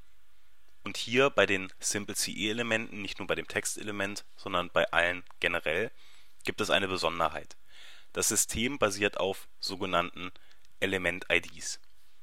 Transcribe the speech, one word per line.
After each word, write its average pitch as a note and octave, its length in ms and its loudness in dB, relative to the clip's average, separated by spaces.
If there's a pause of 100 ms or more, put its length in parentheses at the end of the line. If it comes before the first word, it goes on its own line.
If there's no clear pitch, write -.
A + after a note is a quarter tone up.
(840)
Und G2+ 140 -6
hier B2+ 340 4
bei G2+ 160 6
den F#2+ 320 2
Simple G2+ 380 -2
C - 160 0
E G#2 180 0
Elementen, A2+ 520 0
nicht - 160 -6
nur F#2+ 100 -4
bei E2+ 60 2
dem D#2+ 140 -2
Textelement, G2+ 760 -2 (120)
sondern F2+ 340 0
bei - 220 6
allen F2 320 4 (160)
generell, F2 520 2 (520)
gibt - 160 0
es G#2+ 100 2
eine F#2+ 180 6
Besonderheit. E2 680 0 (560)
Das F2+ 160 2
System A#2 500 2
basiert G#2 400 4
auf F#2+ 300 0 (100)
sogenannten F2+ 760 0 (460)
Element-I F2+ 600 2
Ds. - 400 -6 (420)